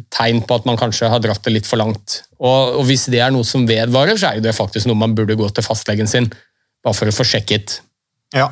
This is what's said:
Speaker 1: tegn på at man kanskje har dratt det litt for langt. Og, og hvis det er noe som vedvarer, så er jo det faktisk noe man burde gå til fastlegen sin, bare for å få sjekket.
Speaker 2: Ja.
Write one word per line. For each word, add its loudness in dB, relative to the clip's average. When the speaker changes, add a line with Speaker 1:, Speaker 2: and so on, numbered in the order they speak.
Speaker 1:
tegn 0
på 0
at -2
man 0
kanskje 0
har 2
dratt -2
det 0
litt 0
for -2
langt. -4
Og, 2
og 2
hvis 2
det 2
er 2
noe 2
som 0
vedvarer, 2
så 0
er -4
jo -4
det 0
faktisk -2
noe 2
man 2
burde 0
gå -2
til -2
fastlegen -2
sin, 0
bare 0
for -2
å 0
få -2
sjekket. -2
Speaker 2:
Ja. 0